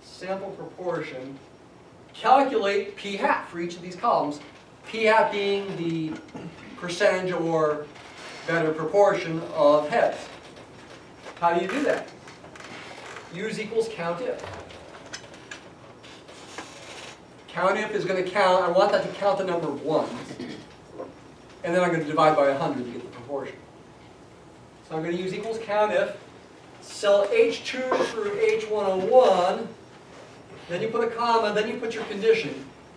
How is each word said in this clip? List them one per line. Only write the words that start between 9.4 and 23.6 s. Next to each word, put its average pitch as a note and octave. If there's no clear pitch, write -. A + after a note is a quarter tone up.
of D3
heads. -
How E3+
do F3
you F#3+
do C#4+
that? -
Use G#3
equals A3
count E3+
if. D3+
Count G3
if G#3+
is G3
gonna F#3
count, F#3
I F3
want G3+
that G3+
to F#3
count G3
the F#3+
number E3
of C#3+
ones. -
And E3+
then F3+
I'm E3+
gonna D#3+
divide D#3
by -
a -
hundred C3+
to A#2
get -
the -
proportion. B2+